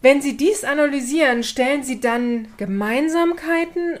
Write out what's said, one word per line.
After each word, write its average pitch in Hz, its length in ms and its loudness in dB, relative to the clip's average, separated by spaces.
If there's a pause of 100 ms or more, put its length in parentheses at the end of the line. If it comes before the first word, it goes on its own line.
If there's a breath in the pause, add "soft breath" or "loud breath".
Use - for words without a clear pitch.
Wenn 277 200 6
Sie 269 160 -4
dies 370 260 0
analysieren, 277 800 0
stellen 262 400 -2
Sie 254 160 -6
dann 240 560 -2
Gemeinsamkeiten 330 1400 -2